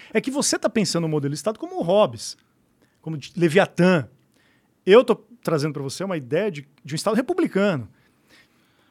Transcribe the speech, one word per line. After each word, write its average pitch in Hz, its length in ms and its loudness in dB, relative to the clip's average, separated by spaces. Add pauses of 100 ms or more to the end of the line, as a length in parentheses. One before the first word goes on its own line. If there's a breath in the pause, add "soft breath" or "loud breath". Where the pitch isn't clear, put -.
(140)
É 220 80 0
que - 80 -6
você 277 300 -2
tá 269 100 -2
pensando 175 360 -2
o 160 40 -2
modelo 143 240 -2
Estado 214 260 -6
como 359 200 -8
o - 40 -2
Hobbes, 175 540 0 (640)
como 160 160 -10
de - 180 -16
Leviatã. 170 720 2 (800)
Eu 220 180 8
tô 220 120 0 (280)
trazendo 156 300 -2
pra 139 100 -10
você 135 200 -8
uma 190 140 -4
ideia 156 340 -4
de, 147 160 -14 (160)
de 135 100 -12
um 160 40 -4
Estado 208 180 -2
republicano. 208 720 0 (1040 soft breath)